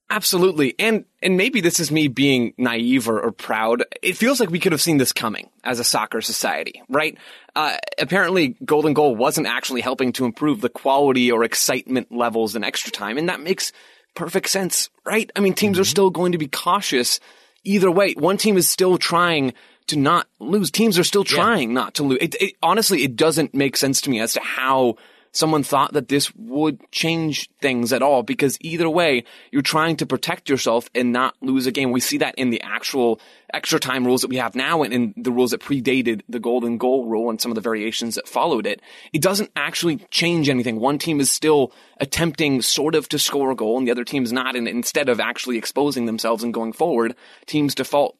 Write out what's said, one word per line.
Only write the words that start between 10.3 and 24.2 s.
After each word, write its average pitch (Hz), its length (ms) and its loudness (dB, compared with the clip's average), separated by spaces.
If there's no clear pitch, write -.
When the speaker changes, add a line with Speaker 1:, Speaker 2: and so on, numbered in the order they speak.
Speaker 1:
the 123 80 0
quality 135 600 2
or 113 140 4
excitement 123 680 -2
levels 113 460 -2
in 107 80 -4
extra - 260 -6
time, 107 280 -6
and 160 100 -2
that 180 140 -4
makes 180 320 -4
perfect 175 320 -4
sense, - 420 -2
right? 185 300 -2
I 196 60 0
mean, 190 120 4
teams 202 240 2
are 185 40 4
Speaker 2:
Mm-hmm. 196 80 2
Speaker 1:
still 196 200 4
going 180 220 0
to 175 60 0
be 151 100 -4
cautious 160 720 0
either 196 260 4
way. 185 220 2
One 175 240 0
team 208 180 2
is 175 140 4
still 185 280 2
trying 165 580 0
to 151 100 -2
not 147 300 2
lose. 170 320 0
Teams 208 260 4
are 180 60 4
still 196 260 2
Speaker 2:
Yeah. 160 60 0
Speaker 1:
trying 170 380 2
not 120 220 -2
to 147 80 -2
lose. 135 180 2
It, 165 200 -2
it, 196 120 -2
honestly, 185 400 2
it 127 140 -4
doesn't 156 360 2
make 135 220 0
sense 135 260 0
to - 80 -4
me 113 120 0